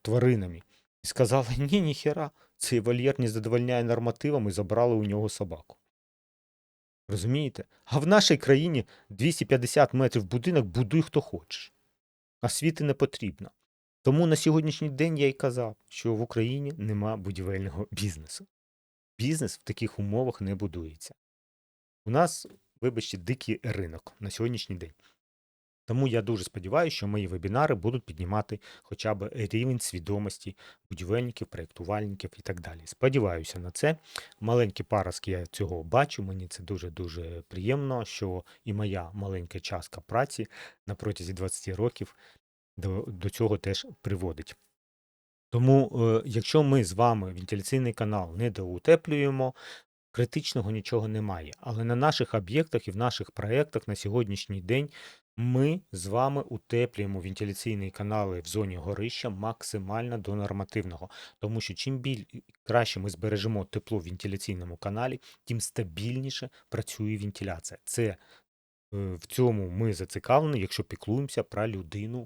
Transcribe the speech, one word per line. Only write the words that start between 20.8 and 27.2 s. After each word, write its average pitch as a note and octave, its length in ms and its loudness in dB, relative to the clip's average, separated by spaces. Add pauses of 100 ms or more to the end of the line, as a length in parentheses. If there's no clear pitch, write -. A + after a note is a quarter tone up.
У A2 40 -4
нас, D#3+ 360 2 (340)
вибачте, A2+ 380 -2
дикий G2+ 440 -4
ринок F2+ 580 -6
на G2+ 100 -6
сьогоднішній A2+ 460 -4
день. E2+ 160 -12 (920)
Тому C3 240 2
я A2+ 140 4
дуже G2+ 220 0
сподіваюся, B2 520 0
що G2+ 100 -4
мої G#2 200 0